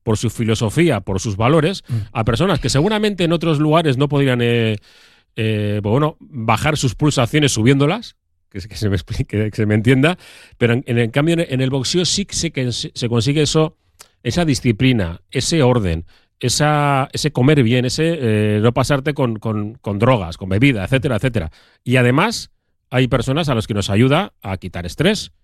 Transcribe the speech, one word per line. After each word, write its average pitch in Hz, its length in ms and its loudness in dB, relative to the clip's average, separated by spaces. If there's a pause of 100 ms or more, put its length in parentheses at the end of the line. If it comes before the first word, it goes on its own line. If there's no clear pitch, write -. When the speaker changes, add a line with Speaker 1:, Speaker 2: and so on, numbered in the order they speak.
Speaker 1:
por 110 160 0
su 113 140 -2
filosofía, 113 680 0
por 95 200 -4
sus 101 160 -6
valores, 156 500 0
Speaker 2:
Mm. 127 60 -6 (180)
Speaker 1:
a 113 140 -4
personas 135 340 0
que 143 100 -4
seguramente 208 540 0
en 160 80 0
otros 160 280 0
lugares 151 380 2
no 143 120 0
podrían, 135 320 2
eh, 117 360 2 (580)
eh, 104 460 -2
pues 101 100 -2
bueno, 151 280 0
bajar 127 580 -2
sus 127 160 -2
pulsaciones 143 600 2
subiéndolas, 143 640 0 (320)
que 95 120 -12
se, 107 80 -14
que 98 60 -18
se 104 140 -4
me 98 60 0
explique, 107 540 -4
que - 60 -12
se 110 100 0
me 107 80 2
entienda, 131 440 2 (420)
pero 117 140 2
en, 127 120 -2
en 120 140 0
el 113 100 0
cambio 151 240 0
en 165 60 0
el, 165 100 -2
en 135 120 -2
el 131 100 0
boxeo 143 340 -2
sí - 200 -4
que - 100 -14
se, 165 160 -4
que 127 200 -4
se, - 220 -8
se 120 160 -6
consigue 131 320 0
eso, 156 360 0 (440)
esa 175 240 0
disciplina, 117 760 0 (100)
ese 143 320 0
orden, 98 420 2 (340)
esa, 143 760 0
ese 143 180 -4
comer 139 320 4
bien, 120 220 2
ese, 160 340 -2
eh, 107 420 0
no 120 120 4
pasarte 139 420 0
con, 117 240 -2
con, 107 420 -6
con 101 160 -6
drogas, 101 400 2
con 95 120 -10
bebida, 110 340 2
etcétera, 127 320 0
etcétera. 104 360 -4 (320)
Y 123 120 0
además 131 560 2 (400)
hay 127 160 2
personas 135 420 -2
a 127 60 0
las 107 100 -2
que 113 80 -6
nos 101 160 -2
ayuda 131 440 2 (100)
a 95 140 -6
quitar 90 280 -10
estrés 180 460 -2 (120)